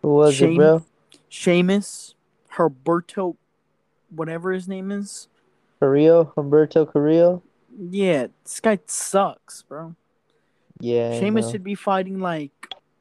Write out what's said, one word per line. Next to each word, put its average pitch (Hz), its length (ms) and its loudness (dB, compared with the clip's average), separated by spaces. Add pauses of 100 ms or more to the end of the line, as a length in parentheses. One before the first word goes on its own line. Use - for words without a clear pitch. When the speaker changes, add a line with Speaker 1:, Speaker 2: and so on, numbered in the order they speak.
Speaker 1:
Who 151 60 -2
was 147 260 6
it, - 40 -4
Speaker 2:
Shame-, 165 180 4
Speaker 1:
bro? 160 280 4 (440)
Speaker 2:
Sheamus, 180 840 -2 (380)
Humberto, 170 800 -4 (760)
whatever 165 420 -8
his 185 160 -8
name 190 240 -10
is. 202 340 -12 (540)
Speaker 1:
Carrillo? 151 560 4
Humberto 151 540 2
Carrillo? 170 520 2 (480)
Speaker 2:
Yeah, 180 380 -2 (160)
this - 160 -14
guy 214 260 0
sucks, - 760 -4
bro. 165 340 -16 (840)
Speaker 1:
Yeah, 120 360 -2
I 120 40 -4
Speaker 2:
Sheamus 214 280 -2
Speaker 1:
know. 117 60 -6
Speaker 2:
should 185 120 -10
be 202 100 -8
fighting, 190 460 -4
like, 165 520 -8 (280)